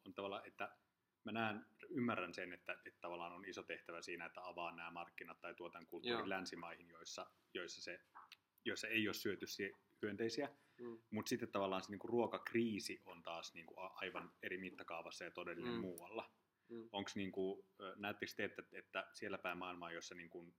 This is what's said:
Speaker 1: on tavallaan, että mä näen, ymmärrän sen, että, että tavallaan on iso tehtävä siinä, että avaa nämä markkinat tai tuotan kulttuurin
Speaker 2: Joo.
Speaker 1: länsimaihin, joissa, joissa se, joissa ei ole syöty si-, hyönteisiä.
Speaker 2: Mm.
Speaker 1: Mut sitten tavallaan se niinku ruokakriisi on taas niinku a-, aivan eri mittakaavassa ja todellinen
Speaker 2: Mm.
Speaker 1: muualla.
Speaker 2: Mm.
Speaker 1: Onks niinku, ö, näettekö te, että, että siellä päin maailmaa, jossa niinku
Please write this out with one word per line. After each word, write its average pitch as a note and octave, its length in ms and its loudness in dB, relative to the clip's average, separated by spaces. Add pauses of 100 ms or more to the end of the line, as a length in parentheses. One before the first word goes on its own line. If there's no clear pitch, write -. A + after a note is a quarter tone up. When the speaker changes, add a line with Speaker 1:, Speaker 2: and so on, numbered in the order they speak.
Speaker 1:
on F#2+ 80 -10
tavallaan, G2+ 340 -2
että - 280 -4 (480)
mä G#2+ 80 -4
näen, A2 340 2 (240)
ymmärrän G#2+ 440 4
sen, F2+ 200 -4
että, F2+ 200 -4 (120)
että - 160 -16
tavallaan F2 320 -2
on F2+ 120 -10
iso F#2 180 -4
tehtävä E2+ 380 -6
siinä, E2+ 240 -4
että E2+ 220 -8
avaa F2 280 -2
nämä E2+ 160 -6
markkinat E2+ 500 -8
tai F2 140 -4
tuotan E2+ 320 -8
kulttuurin A#2 320 2
Speaker 2:
Joo. G2 100 0
Speaker 1:
länsimaihin, E2+ 600 -2
joissa, E2+ 420 -8 (220)
joissa F2 280 -4
se, F2+ 180 -4 (680)
joissa G#2+ 220 2
ei A2 200 8
ole F#2 60 6
syöty F#2+ 340 2
si-, - 280 0 (260)
hyönteisiä. A2 480 4 (300)
Speaker 2:
Mm. A#2+ 180 -6 (120)
Speaker 1:
Mut G#2+ 180 2
sitten A#2 240 4
tavallaan F#2+ 320 6
se - 80 -6
niinku G2 160 -2
ruokakriisi A2 960 4
on F2 180 -12
taas E2+ 300 -4
niinku E2 260 -10
a-, F#2 160 -4
aivan F2 360 -2 (100)
eri F#2+ 160 0
mittakaavassa E2+ 640 -4
ja E2+ 80 -4
todellinen F2 420 0
Speaker 2:
Mm. A#2 80 2
Speaker 1:
muualla. F#2 500 -4 (380)
Speaker 2:
Mm. A2+ 220 -8
Speaker 1:
Onks G2+ 240 0
niinku, G2 520 2 (120)
ö, G2 160 -4
näettekö G#2 400 0
te, G#2+ 80 0
että, F#2+ 280 0
että F#2+ 420 -2
siellä G2 240 0
päin F2+ 200 0
maailmaa, F2 340 -4
jossa E2+ 240 -6
niinku F2 440 -10